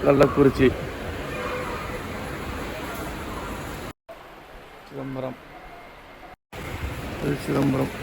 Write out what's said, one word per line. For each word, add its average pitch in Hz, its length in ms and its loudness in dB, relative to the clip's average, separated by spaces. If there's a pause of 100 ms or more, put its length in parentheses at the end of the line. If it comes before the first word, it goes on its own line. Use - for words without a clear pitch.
கள்ளக்குறிச்சி, 139 640 8 (4000)
சிதம்பரம், 131 540 -6 (1900)
இது 147 220 0
சிதம்பரம் 139 460 2 (120)